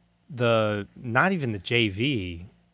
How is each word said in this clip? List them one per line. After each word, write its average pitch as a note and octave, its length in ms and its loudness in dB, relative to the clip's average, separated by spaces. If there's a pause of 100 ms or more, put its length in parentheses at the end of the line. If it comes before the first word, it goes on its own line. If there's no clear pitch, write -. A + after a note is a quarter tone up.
(280)
the, A2 680 2
not C3 360 2
even C#3+ 200 -2
the G#2 80 -4
J A#2 300 2
V F#2+ 560 -4 (280)